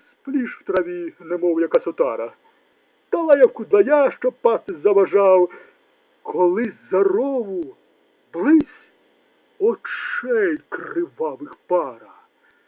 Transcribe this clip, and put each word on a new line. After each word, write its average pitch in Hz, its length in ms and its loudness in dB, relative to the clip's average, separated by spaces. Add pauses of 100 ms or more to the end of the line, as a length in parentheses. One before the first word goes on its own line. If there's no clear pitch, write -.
(220)
пліж 262 380 -6
в - 40 -20
траві, 175 560 -4
немов 170 400 -2
якась 165 260 0
отара. 117 460 -4 (760)
Та 349 120 -2
лаяв 285 300 6
кудая, 233 580 2
щоб 247 220 -4
пасти 220 500 -2
заважав, 190 680 4 (720)
коли 180 420 -2
з-за 190 380 -4
рову 196 760 -4 (560)
близь 285 300 4 (960)
очей 214 1000 -2 (100)
кривавих 147 880 -8 (100)
пара. 123 480 -4 (540)